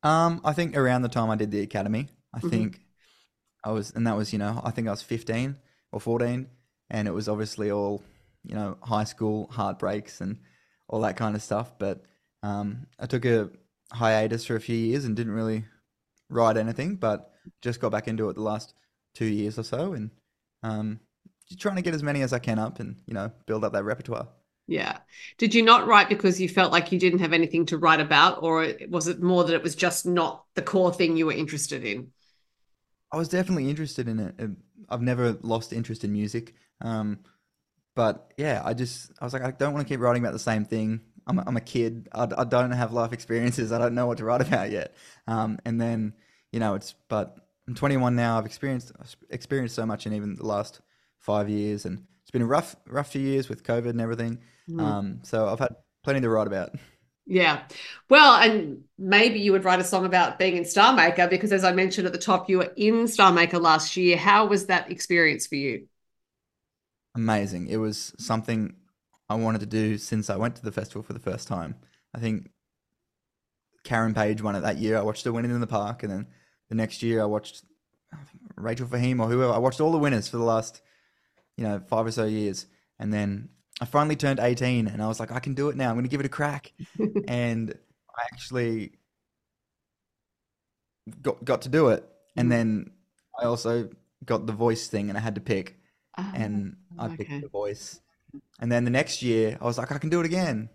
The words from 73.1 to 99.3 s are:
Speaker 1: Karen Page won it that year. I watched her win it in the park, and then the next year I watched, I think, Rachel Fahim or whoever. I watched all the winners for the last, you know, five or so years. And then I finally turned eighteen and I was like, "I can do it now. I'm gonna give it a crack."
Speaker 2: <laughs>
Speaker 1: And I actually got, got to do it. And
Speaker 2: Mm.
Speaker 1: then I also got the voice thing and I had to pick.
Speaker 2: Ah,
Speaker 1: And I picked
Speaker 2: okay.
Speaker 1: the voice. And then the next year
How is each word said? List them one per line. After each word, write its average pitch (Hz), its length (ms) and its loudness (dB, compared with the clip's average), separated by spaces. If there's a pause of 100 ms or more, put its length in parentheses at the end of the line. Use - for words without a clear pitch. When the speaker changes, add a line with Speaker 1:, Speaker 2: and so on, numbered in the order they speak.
Speaker 1:
Karen 113 300 0
Page 107 280 0
won 104 140 -2
it 95 60 -2
that 80 160 -2
year. 107 200 0
I 104 40 0
watched 107 240 -4
her 120 60 -2
win 117 140 -2
it 120 60 -2
in 120 100 -2
the 113 60 -4
park, 107 360 -4
and 107 80 -6
then 95 160 -8 (420)
the 110 60 -6
next 110 280 -4
year 113 180 2
I 107 40 2
watched, 104 380 -4 (500)
I - 40 -18
think, - 240 -20 (160)
Rachel 120 300 -4
Fahim 123 340 0
or 113 80 2
whoever. 123 240 4
I 107 60 2
watched 127 220 2
all 156 100 4
the 165 60 4
winners 139 300 2
for 120 100 -6
the 117 60 0
last, 113 380 0 (760)
you 120 80 -4
know, 101 220 -4
five 113 180 0
or 113 60 -4
so 110 140 -2
years. 104 420 -4 (320)
And 104 140 -4
then 104 360 -4 (320)
I 123 40 -6
finally 151 320 0
turned 139 220 0
eighteen 123 480 2
and 104 160 -6
I 107 40 -2
was 110 120 -4
like, 110 120 -8
"I 123 80 -6
can 139 160 -6
do 139 140 -2
it 131 80 -6
now. 131 140 0
I'm 113 60 -2
gonna 123 120 -2
give 139 120 -4
it 139 60 -4
a - 20 -4
crack." 147 500 -6
Speaker 2:
<laughs> 202 480 -4
Speaker 1:
And 117 440 -2 (460)
I 120 60 -4 (100)
actually 117 600 -4 (2250)
got, - 220 -4
got 131 200 0
to 135 60 -10
do 143 200 6
it. 104 140 2 (340)
And 123 140 4
Speaker 2:
Mm. - 0 -
Speaker 1:
then 113 400 0 (480)
I 120 60 -2
also 117 440 -2 (340)
got 113 220 -2
the 113 80 -4
voice 113 340 0
thing 104 220 -4
and 101 80 -6
I 110 40 -6
had 110 140 -4
to 98 60 -8
pick. 95 380 -4 (380)
Speaker 2:
Ah, 190 160 -8
Speaker 1:
And 104 420 -4 (220)
I 113 120 -8
picked 151 240 -10
Speaker 2:
okay. 143 80 -8
Speaker 1:
the 143 80 -14
voice. 104 520 -10 (580)
And 117 120 -4
then 120 140 2
the 120 60 0
next - 320 0
year 113 380 0